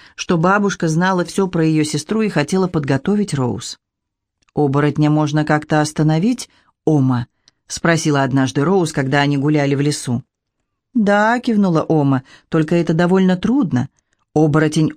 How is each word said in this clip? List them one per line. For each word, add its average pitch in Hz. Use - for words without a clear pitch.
что -
бабушка 190
знала 175
всё 196
про 165
её 156
сестру 180
и 208
хотела 180
подготовить 165
Роуз. 120
«Оборотня 147
можно 151
как-то 151
остановить, 160
Омма?» — 131
спросила 156
однажды 135
Роуз, 175
когда 143
они 143
гуляли 143
в 135
лесу. 139
«Да», — 214
кивнула 196
Омма, — 139
«только 160
это 170
довольно 180
трудно. 185
Оборотень 156